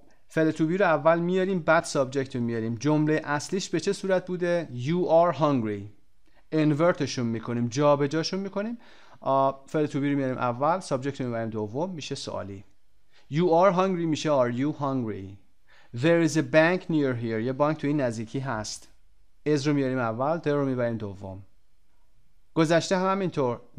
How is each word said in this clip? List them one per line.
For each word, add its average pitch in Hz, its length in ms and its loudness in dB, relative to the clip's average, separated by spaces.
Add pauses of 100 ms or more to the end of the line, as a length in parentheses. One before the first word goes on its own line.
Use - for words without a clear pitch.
(280)
فعل 160 240 2
to 156 40 -6
be 160 60 -4
رو 180 240 2
اول 160 340 4
میاریم 185 400 0
بعد 160 240 4
سابجکت 135 520 -2
رو 127 60 -4
میاریم. 117 340 -2
جمله 151 480 2
اصلیش 147 460 -4
به 170 100 -2
چه 202 140 -2
صورت 185 340 -2
بوده؟ 175 460 -2
You 147 340 0
are 165 280 6
hungry. 117 480 0 (680)
انورتشون 151 760 2
می‌کنیم، 117 420 -2
جا 147 280 4
به 143 120 2
جاشون 160 320 -4
می‌کنیم. 202 380 -6 (440)
آ، 135 300 2 (140)
فعل 151 220 0
to 147 40 -14
be - 40 -4
رو 143 200 0
میاریم 131 220 -2
اول، 131 420 0
سابجکت 139 420 -4
رو 127 60 -4
می‌بریم 113 220 -4
دوم، 110 400 -6
می‌شه 147 260 -10
سوالی. 98 480 -10 (680)
You 156 120 2
are 175 300 6
hungry 180 320 0
می‌شه 156 240 0
are 123 240 2
you 143 260 -2
hungry؟ 110 580 -4 (580)
There 165 340 4
is 143 80 -2
a 160 40 4
bank 156 480 4
near 143 320 2
here. 113 220 -2
یه 127 100 -2
بانک 147 240 0
تو 147 100 -4
این 147 140 0
نزدیکی 120 380 -4
هست. 117 480 -8 (600)
Is 147 200 2
رو 151 60 4
میاریم 135 240 0
اول، 123 420 -2
there 127 80 -6
رو 143 180 2
می‌بریم 120 320 -2
دوم. 98 460 -10 (1080)
گذشته 165 440 2
هم 190 140 2
همینطور. 151 480 -2 (180)